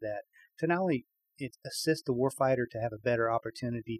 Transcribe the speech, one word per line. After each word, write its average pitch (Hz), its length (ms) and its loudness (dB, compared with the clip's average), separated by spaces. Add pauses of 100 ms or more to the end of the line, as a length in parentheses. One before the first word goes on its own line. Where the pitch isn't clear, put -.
that 104 200 -4 (360)
to 160 80 -2
not 170 140 2
only 165 260 0 (320)
it, 131 260 -8
assist - 400 0
the 135 80 0
warfighter 131 600 2
to 117 60 -6
have 113 140 -2
a 107 100 -10
better 117 280 2
opportunity 117 680 -4